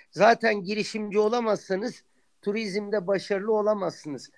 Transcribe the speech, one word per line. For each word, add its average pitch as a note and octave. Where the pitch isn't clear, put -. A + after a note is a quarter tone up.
Zaten A3
girişimci G#3
olamazsanız G#3+
turizmde G3+
başarılı G3
olamazsınız. G3